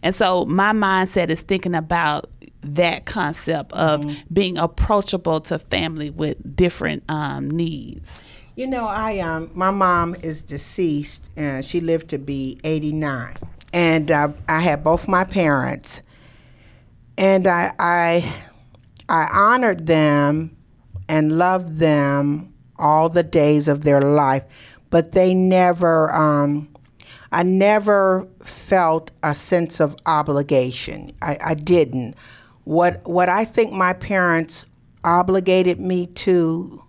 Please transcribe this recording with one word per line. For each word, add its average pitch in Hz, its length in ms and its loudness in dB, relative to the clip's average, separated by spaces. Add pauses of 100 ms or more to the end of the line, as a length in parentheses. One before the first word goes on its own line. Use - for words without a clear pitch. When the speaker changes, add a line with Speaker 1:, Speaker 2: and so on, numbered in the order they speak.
Speaker 1:
And 185 100 0
so 185 300 2
my 196 300 2
mindset 190 560 0
is 160 100 -2
thinking 185 340 -4
about 160 560 -2 (340)
that 160 420 -2
concept 160 640 -6
of 151 300 0
Speaker 2:
Mm-hmm. 147 320 -8
Speaker 1:
being 180 240 0
approachable 170 840 0
to 160 160 -6
family 160 520 -4
with 151 260 -6 (220)
different, 160 500 0
um, 139 420 -6
needs. 156 720 -8 (360)
Speaker 2:
You 262 100 -8
know, 247 200 -4
I, 214 320 -4
um, 165 340 -6
my 185 180 0
mom 180 500 2
is 156 220 -10
deceased, 147 920 -6
and 139 260 -4
she 170 160 -4
lived 165 300 -2
to 151 80 -6
be 139 480 -8
eighty-nine. 151 720 -4 (340)
And, 165 400 2
uh, 147 160 2 (220)
I 160 100 2
had 151 240 0
both 165 240 2
my 180 160 4
parents, 147 760 -2 (1160)
and 190 300 4
I, 175 320 0
I, 170 540 2 (760)
I 165 260 2
honored 208 540 2
them 151 680 2 (520)
and 156 300 2
loved 180 400 0
them 143 760 0 (240)
all 156 320 4
the 170 140 2
days 151 440 2
of 147 160 0
their 143 180 4
life, 139 420 2 (460)
but 165 220 2
they 185 220 4
never, 175 800 4
um, 147 540 0 (640)
I 175 120 0
never 190 840 4 (180)
felt 165 680 0 (120)
a 151 100 0
sense 170 460 -2
of 147 160 0 (100)
obligation. 143 1040 -2 (100)
I, 147 220 -4
I 160 120 -2
didn't. 147 600 0 (480)
What, 170 420 0
what 180 240 0
I 196 160 0
think 226 280 -2
my 185 200 0
parents 180 720 -2 (400)
obligated 180 760 2
me 180 280 -2
to 175 800 -2